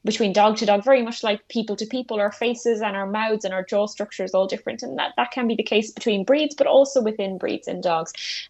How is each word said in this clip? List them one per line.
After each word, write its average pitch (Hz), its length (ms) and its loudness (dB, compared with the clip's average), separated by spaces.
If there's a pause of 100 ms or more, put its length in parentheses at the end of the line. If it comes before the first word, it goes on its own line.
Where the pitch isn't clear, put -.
between 214 280 0
dog 214 240 4
to 190 100 -2
dog, 202 160 4
very 262 200 6
much 233 200 -6
like 214 240 -2
people 214 300 -4
to 214 100 -6
people, 233 320 -4
our 208 140 2
faces 233 480 0
and 202 160 -2
our 196 100 -2
mouths 214 380 -2
and 190 100 -2
our 185 80 -2
jaw 208 240 0
structure 208 380 -6
is 190 100 -6
all 190 140 2
different. 226 340 -6
And - 160 -8
that, - 180 -2
that 240 140 0
can 247 160 -2
be 226 80 0
the 220 80 -2
case 214 300 0
between 202 320 -2
breeds, 294 320 2
but 277 100 2
also 269 340 4
within 208 380 -4
breeds - 300 -4
and 180 120 -6
dogs. 165 320 -2 (380)